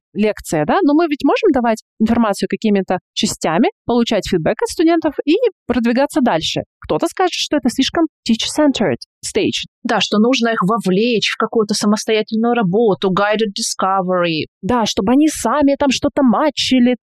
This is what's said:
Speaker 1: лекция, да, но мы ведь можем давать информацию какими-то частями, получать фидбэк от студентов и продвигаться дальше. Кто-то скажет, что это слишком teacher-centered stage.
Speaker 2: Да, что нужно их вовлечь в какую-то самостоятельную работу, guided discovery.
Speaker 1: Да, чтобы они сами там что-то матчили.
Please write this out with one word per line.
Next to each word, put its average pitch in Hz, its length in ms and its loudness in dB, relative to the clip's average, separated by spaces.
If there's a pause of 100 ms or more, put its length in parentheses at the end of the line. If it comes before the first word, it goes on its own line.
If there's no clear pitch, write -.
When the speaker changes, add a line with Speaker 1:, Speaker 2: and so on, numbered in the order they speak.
(140)
Speaker 1:
лекция, 180 520 -2
да, 269 180 2
но 285 100 4
мы 330 140 4
ведь 294 160 -6
можем 415 300 2
давать 233 300 0 (160)
информацию 220 500 0
какими-то 196 500 0 (140)
частями, - 560 0 (160)
получать 233 420 0
фидбэк 165 340 -2
от 440 60 0
студентов 330 460 0 (120)
и 302 100 2 (320)
продвигаться 240 520 0
дальше. 196 440 0 (180)
Кто-то 156 260 -2
скажет, 370 240 -2
что - 240 -4
это 277 140 0
слишком 302 380 0 (220)
teacher-centered 226 720 0 (260)
stage. - 380 -2 (200)
Speaker 2:
Да, 226 180 -2
что 208 180 -2
нужно 233 300 2
их 220 120 -2
вовлечь 202 680 0
в - 80 -6
какую-то 214 380 -2
самостоятельную 220 800 -2
работу, 202 560 0
guided 208 480 0
discovery. 185 880 -2 (140)
Speaker 1:
Да, 220 240 0
чтобы 214 280 0
они 302 160 4
сами 277 500 0
там 285 120 2
что-то 285 320 -2
матчили. 247 720 2 (120)